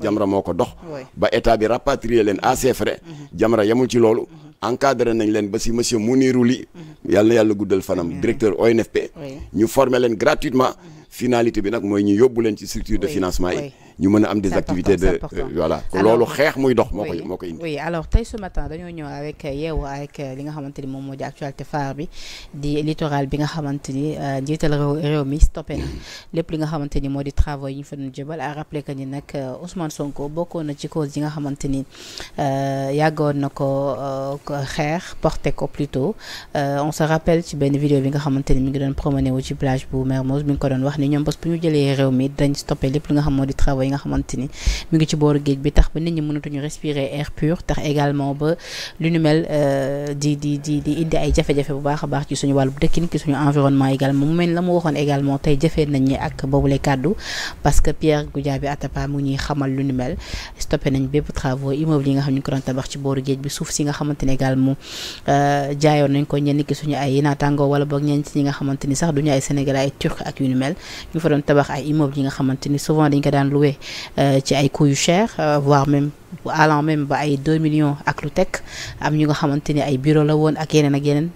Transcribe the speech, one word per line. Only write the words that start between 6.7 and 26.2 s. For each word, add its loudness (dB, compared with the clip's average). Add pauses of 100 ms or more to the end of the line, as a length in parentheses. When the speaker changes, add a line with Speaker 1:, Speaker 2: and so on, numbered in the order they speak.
Speaker 2:
Mhm. -8
Speaker 1:
Yàlla 6
na 6
yàlla 4
guddal 0
fanam, -2
Speaker 2:
Amiin. -6
Speaker 1:
directeur 0
O 4
N 4
F -2
P. -4
Speaker 2:
Oui. -14 (140)
Speaker 1:
Ñu 2
former 2
leen 2
gratuitement. 2
Speaker 2:
Mhm. -16 (160)
Speaker 1:
Finalité 0
bi -2
nag -2
mooy 0
ñu 4
yóbbu 4
leen 0
ci -14
structure -2
de 0
Speaker 2:
Oui, -4
Speaker 1:
financement 0
yi. 0
Speaker 2:
oui. -8 (280)
Speaker 1:
Ñu 4
mën 6
a 0
am 0
des 0
Speaker 2:
C'est -2
Speaker 1:
activités 0
Speaker 2:
important, 2
Speaker 1:
de, -12
Speaker 2:
c'est -4
important. -6
Speaker 1:
euh, -4
voilà. 0 (100)
Speaker 2:
Alors, 4
Speaker 1:
Loolu 2
xeex 0
muy 2
dox 2
moo -4
Speaker 2:
oui, -4 (100)
Speaker 1:
koy, -8
moo -8
koy -12
indi. -12
Speaker 2:
oui. -6
Alors -6
tey 2
ce -12
matin -8
dañoo -12
ñëw -12
avec, -10
euh, -8
Yeewu, -4
avec, -10
euh, -10
li -12
nga -10
xamante -12
ni -10
moom -10
moo -10
di -8
actualité -10
phare -6
bi -8 (460)
di -2
littoral -2
bi -4
nga 0
xamante -6
ni, -2
euh, -4
njiital 0
réew, 0
réew 0
mi -4
stoppé 0
na -8 (500)